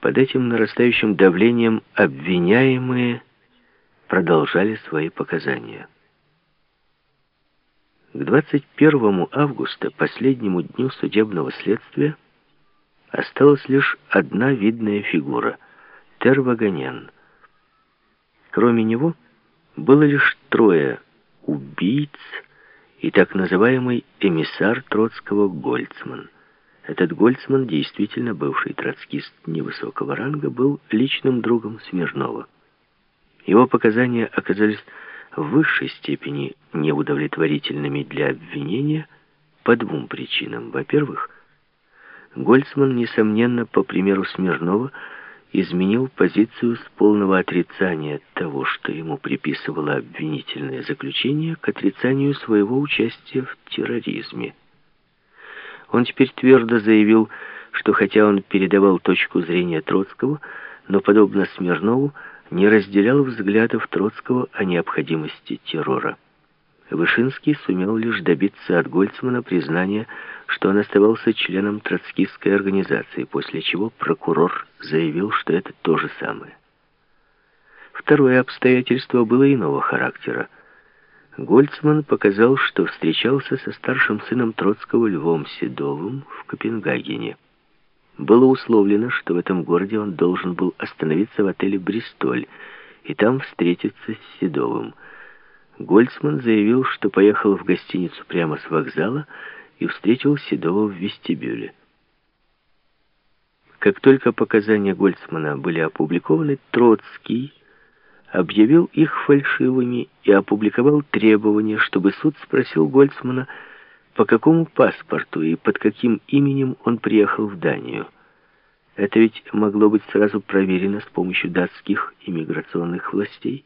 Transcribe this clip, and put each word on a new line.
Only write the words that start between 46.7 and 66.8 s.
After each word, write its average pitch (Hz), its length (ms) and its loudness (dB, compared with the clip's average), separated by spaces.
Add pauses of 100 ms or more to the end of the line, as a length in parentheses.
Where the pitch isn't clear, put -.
с - 220 -18
полного 101 420 4
отрицания 85 800 -4 (140)
того, 69 320 -6
что - 260 -8
ему 80 260 -8
приписывало 73 760 -6
обвинительное 76 920 -8
заключение, 143 720 -4
к - 140 -6
отрицанию 135 640 -2
своего 110 440 0
участия 131 640 -4
в - 140 -14 (120)
терроризме. - 840 -8 (1400)
Он 120 140 2
теперь - 280 0
твердо 120 460 4
заявил, 107 500 6 (400)
что - 240 0
хотя 107 320 4
он 101 160 4
передавал 98 560 4
точку - 440 0
зрения 85 380 -2
Троцкого, 120 640 -4 (460)
но, 98 140 0
подобно 101 440 4 (100)
Смирнову, 101 600 -2 (340)
не 92 180 2
разделял 104 540 4
взглядов 113 680 0
Троцкого 117 640 -2
о - 100 -2
необходимости 80 1000 -4
террора. 67 520 -4 (720)